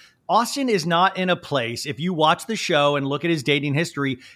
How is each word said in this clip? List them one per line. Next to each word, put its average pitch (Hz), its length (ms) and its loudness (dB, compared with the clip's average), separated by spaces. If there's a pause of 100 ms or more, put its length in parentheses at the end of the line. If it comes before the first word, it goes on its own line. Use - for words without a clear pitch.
(280)
Austin 233 400 0
is 180 180 0
not 175 300 2
in 185 120 -2
a 180 60 4
place, 123 520 -4
if 135 120 -8
you 175 160 -4
watch 156 320 2
the 226 80 -4
show 147 400 2
and 139 100 -2
look 143 200 -4
at 170 80 2
his 151 100 -2
dating 143 320 0
history, 139 440 -2 (180)